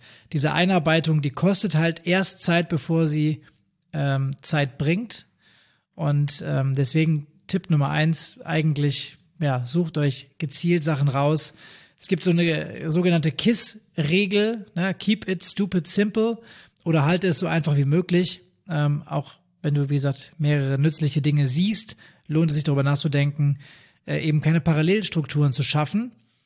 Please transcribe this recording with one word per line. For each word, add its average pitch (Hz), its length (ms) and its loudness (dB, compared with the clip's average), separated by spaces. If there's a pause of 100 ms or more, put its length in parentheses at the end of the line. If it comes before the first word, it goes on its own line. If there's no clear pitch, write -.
(320)
diese 147 220 0
Einarbeitung, 160 680 2
die 143 120 -2
kostet 185 420 0
halt 160 320 0
erst 180 340 0
Zeit, 170 300 0
bevor 165 360 0
sie, 151 360 0 (500)
ähm, 139 380 -2 (100)
Zeit 143 380 -2
bringt. 175 480 -2 (680)
Und, 147 520 -2
ähm, 139 260 0
deswegen 151 540 0 (200)
Tipp 180 220 -4
Nummer 143 220 2
eins, 151 520 -2
eigentlich, 147 760 -2 (200)
ja, 127 280 -2
sucht 165 320 -2
euch 143 400 -2
gezielt 170 440 0
Sachen 147 260 0
raus. 143 440 0 (460)
Es - 100 -12
gibt 175 140 0
so 185 80 0
eine 165 600 0
sogenannte 170 420 2
kiss-Regel, 208 1300 0 (100)
ne? 180 200 -2
Keep 220 340 -2
it 185 160 -4
stupid 185 420 -2
simple 220 520 0 (460)
oder 160 200 2
halte 180 240 0
es 165 100 0
so 180 80 -2
einfach 160 300 0
wie 143 80 2
möglich. 175 560 0 (260)
Ähm, 147 380 -2
auch 147 300 -8 (280)
wenn 147 120 0
du, 143 160 0
wie 147 60 0
gesagt, 139 420 -4
mehrere 143 400 0
nützliche 151 420 0
Dinge 143 260 2
siehst, 180 520 -2 (280)
lohnt 156 240 0
es 147 40 -2
sich 151 100 -2
darüber 139 180 0
nachzudenken, 143 760 0 (480)
äh, 147 200 -4
eben 156 140 2
keine 156 220 2
Parallelstrukturen 156 920 0
zu 143 100 0
schaffen. 151 500 0 (340)